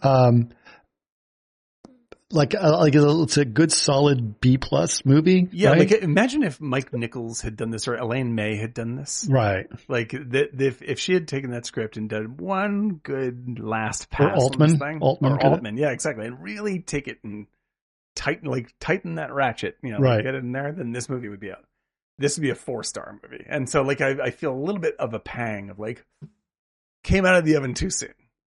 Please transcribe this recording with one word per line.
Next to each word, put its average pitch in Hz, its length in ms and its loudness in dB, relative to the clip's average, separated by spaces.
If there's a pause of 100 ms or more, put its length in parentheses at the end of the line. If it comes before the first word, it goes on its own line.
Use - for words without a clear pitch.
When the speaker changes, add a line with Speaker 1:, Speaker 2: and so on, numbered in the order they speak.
Speaker 1:
Um, 123 460 6 (1800)
like, 147 220 2
uh, 156 240 4
like, 151 160 4
it's 147 100 8
a, 151 200 4
it's - 140 0
a 143 80 4
good, 143 260 2
solid 135 680 2
B 127 200 6
plus - 440 0
movie, 175 480 6
Speaker 2:
Yeah, 180 180 4
Speaker 1:
right? 151 100 6
Speaker 2:
like, 185 120 6 (120)
imagine 240 400 2
if 151 180 -4
Mike 135 320 -4
Nichols 117 480 -6
had 110 140 -8
done 113 160 -6
this 110 160 -6
or 120 80 -2
Elaine 120 400 -2
May 107 200 -2
had 113 200 -6
done 117 200 -6
this. 143 320 -8
Speaker 1:
Right. 107 380 2 (220)
Speaker 2:
Like, 120 240 -4
th-, 135 480 -2
if, 135 240 -2
if 135 160 -6
she 185 140 0
had 170 140 0
taken 139 240 -6
that 120 140 -10
script 110 320 -6
and 107 100 -6
done 110 300 -8
one 196 640 -2
good 123 580 -6
last 110 440 -4
Speaker 1:
Or - 80 -18
Speaker 2:
pass 143 160 4
on - 80 0
this 123 80 4
Speaker 1:
Altman. 151 340 4
Speaker 2:
thing, 147 240 -4
Speaker 1:
Altman 143 300 2
Speaker 2:
or 143 60 2
Speaker 1:
could - 60 0
have 135 100 6
Speaker 2:
Altman, 113 240 -4
yeah, 147 120 0
exactly, 135 380 -6
and 127 120 -12
really 202 420 -6
take 143 260 -6
it 117 160 -12
and 104 240 -12 (680)
tighten, 143 320 -4
like, 127 320 -6
tighten 170 360 -4
that 139 180 -8
ratchet, 127 480 -2
you 123 80 -8
know, 107 80 -6
like, 127 200 4
Speaker 1:
Right. 107 60 0
Speaker 2:
get 131 120 -4
it 131 80 -6
in 123 80 -6
there, 139 200 -6
then 147 200 -8
this 123 180 -8
movie 120 200 -6
would 98 100 -14
be 98 120 -12
out. - 140 -18 (540)
This 143 180 -2
would 160 60 -4
be 131 80 0
a 117 40 -4
four-star - 680 -10
movie. - 260 -18
And 135 180 -4
so, 147 140 0
like, 139 200 0
I, 139 240 -2
I 123 40 -2
feel 135 240 -6
a 131 100 -6
little 190 180 -4
bit 160 180 -4
of 113 160 -6
a 104 40 -6
pang 107 520 -8
of, 98 80 -18
like, 113 260 -10 (1000)
came 190 220 2
out 185 120 6
of 160 80 2
the 156 100 4
oven 135 180 -2
too 185 160 -4
soon, - 240 -8 (420)